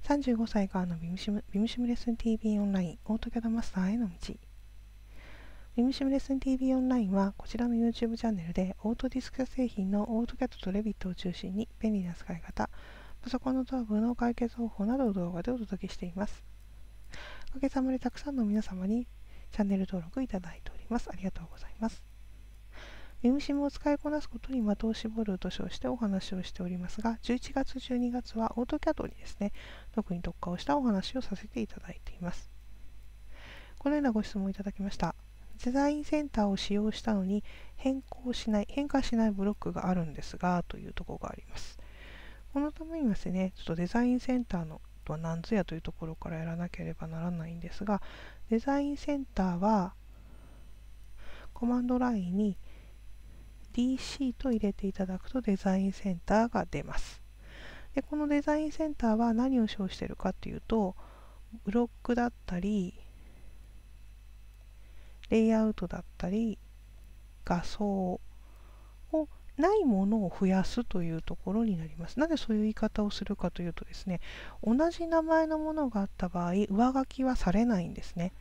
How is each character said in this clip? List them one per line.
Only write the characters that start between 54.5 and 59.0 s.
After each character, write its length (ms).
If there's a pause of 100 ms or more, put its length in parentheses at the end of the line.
入 80
れ 120
て 160
い 60
た 120
だ 140
く 100
と 120
デ 160
ザ 180
イ 120
ン 40
セ 220
ン 120
タ 200
ー 40
が 160
出 180
ま 140
す。 240 (720)
で、 80
こ 140
の 100
デ 140
ザ 160
イ 80
ン 80
セ 160
ン 80
タ 200